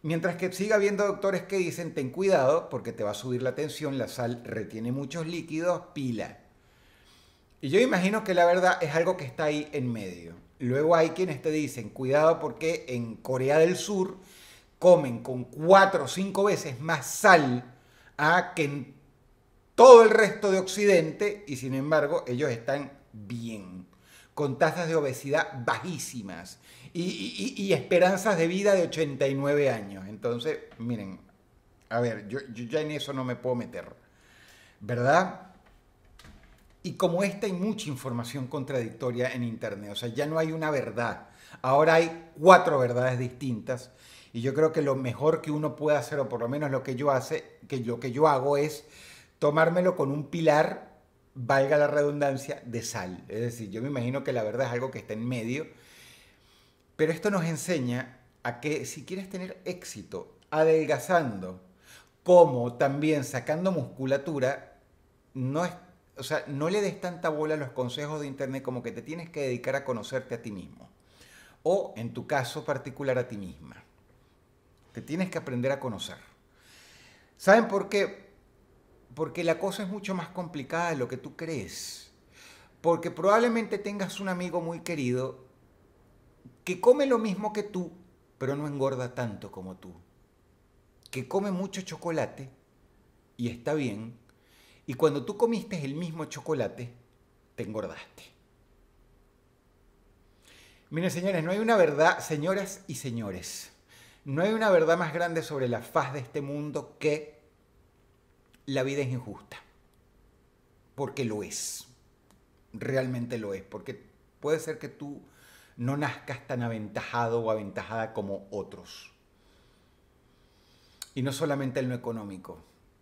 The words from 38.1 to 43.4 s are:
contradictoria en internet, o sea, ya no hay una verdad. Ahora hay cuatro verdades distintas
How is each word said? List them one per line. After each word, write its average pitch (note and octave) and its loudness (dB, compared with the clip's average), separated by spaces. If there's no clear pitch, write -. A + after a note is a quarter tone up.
contradictoria B2 -4
en B2 -4
internet, G#2 -8
o - -10
sea, A#2+ -6
ya B2+ -2
no D#3+ -2
hay D#3+ 0
una D#3 -4
verdad. A#2 -4
Ahora D3 6
hay E3 2
cuatro E3+ 10
verdades B2 2
distintas B2 -6